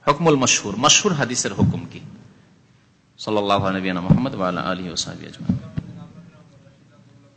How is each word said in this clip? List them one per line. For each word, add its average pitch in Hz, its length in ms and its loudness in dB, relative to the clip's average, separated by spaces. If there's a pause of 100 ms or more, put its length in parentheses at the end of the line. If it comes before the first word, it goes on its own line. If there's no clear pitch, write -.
(100)
হুকমুল 165 260 4
মাশহুর, 104 400 0
মাশহুর 151 360 4
হাদিসের 123 420 -2
হুকুম - 380 2
কি? - 80 -14 (1160)
সাল্লাল্লাহু 101 480 2
আলা 95 120 0
নবিয়িনা 92 220 -2
মুহাম্মদ 113 340 2
ওয়া 95 140 -2
আলা 87 120 -2
আলিহি 90 280 -4
ওয়া 82 80 -8
সাহবিহি 80 300 -8
আজমাইন। - 320 -4 (1800)